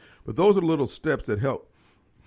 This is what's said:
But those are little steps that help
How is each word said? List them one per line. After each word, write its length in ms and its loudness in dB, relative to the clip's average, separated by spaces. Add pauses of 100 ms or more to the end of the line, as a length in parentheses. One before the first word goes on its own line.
(240)
But 120 -8
those 200 4
are 40 2
little 260 0
steps 400 -4
that 140 -2
help 300 -4 (560)